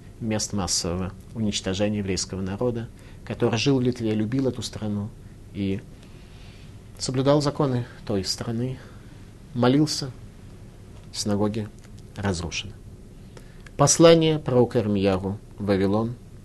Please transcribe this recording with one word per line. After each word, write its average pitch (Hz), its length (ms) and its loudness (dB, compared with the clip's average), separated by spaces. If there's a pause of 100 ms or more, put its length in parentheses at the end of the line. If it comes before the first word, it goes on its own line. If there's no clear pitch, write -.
(200)
мест 107 320 -2
массового 90 640 -2 (200)
уничтожения 104 680 0
еврейского 95 420 -4
народа, 113 480 -2 (340)
который 117 340 0
жил 135 200 4
в 127 40 2
Литве, 120 320 2
любил 120 360 0
эту 117 120 -4
страну 104 480 -4 (440)
и 98 260 0 (1160)
соблюдал 135 440 4
законы 139 440 2 (200)
той 98 200 0
страны, 123 520 -4 (760)
молился, 131 580 4 (1000)
синагоги 104 560 0 (480)
разрушены». 95 560 -2 (1040)
Послание 160 600 8
пророка 123 420 4
Ирмиягу 98 600 2 (180)
в 104 80 -6
Вавилон. 101 500 2 (300)